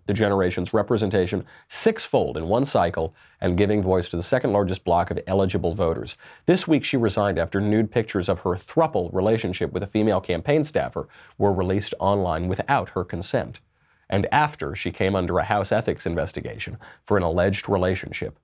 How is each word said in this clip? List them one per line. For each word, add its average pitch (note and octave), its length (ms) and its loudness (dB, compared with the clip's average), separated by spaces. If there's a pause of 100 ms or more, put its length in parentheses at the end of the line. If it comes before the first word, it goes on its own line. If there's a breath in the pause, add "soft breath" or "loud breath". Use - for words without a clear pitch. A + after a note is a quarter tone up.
the G#2 80 0
generation's G2 600 0
representation G2+ 680 0 (240 loud breath)
sixfold A2 680 -2
in E2 100 -4
one A2+ 160 2
cycle F2 520 0 (260 soft breath)
and F2+ 160 2
giving G#2 240 4
voice F#2 280 2
to - 60 -6
the E2+ 80 -2
second B2 300 0
largest F#2+ 300 2
bloc E2+ 260 2
of E2+ 160 -4
eligible F#2+ 480 0
voters. E2+ 440 -2 (280 loud breath)
This F3 220 2
week, D#3 180 4
she - 120 0
resigned G2+ 420 2
after E2+ 200 0
nude G#2+ 300 2
pictures G2+ 400 -2
of F2+ 120 0
her F#2 100 0
throuple F#2 600 0
relationship F#2+ 640 0
with F#2 80 -2
a G2 60 -6
female G#2+ 340 2
campaign A#2 420 0
staffer D2+ 460 -4 (300 loud breath)
were G2+ 120 4
released F#2+ 480 0
online F2+ 480 0
without G2 420 -2
her F#2 140 -4
consent, F2 560 -6 (480)
and G2 240 0
after D3+ 440 0
she - 160 -6
came G2 240 0
under F2 240 0
a D#2 40 2
House G2+ 280 -2
ethics - 340 -2
investigation - 720 -6 (260 loud breath)
for G#2 140 2
an F#2 60 2
alleged F2+ 440 0
relationship F#2 760 -2